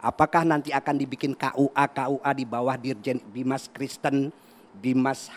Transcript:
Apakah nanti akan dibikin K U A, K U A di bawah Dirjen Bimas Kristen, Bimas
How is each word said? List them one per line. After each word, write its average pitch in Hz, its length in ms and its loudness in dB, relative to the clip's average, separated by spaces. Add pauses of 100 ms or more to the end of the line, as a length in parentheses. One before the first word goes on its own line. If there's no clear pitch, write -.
Apakah 156 440 2
nanti 147 280 2
akan 143 240 0
dibikin 139 400 -4
K 135 240 -2
U 139 160 6
A, 139 80 6
K 135 240 -2
U 139 160 -2
A 139 80 2
di 135 160 -4
bawah 123 320 -2
Dirjen 123 400 -4
Bimas 127 480 -4
Kristen, 139 640 -2 (440)
Bimas 131 600 2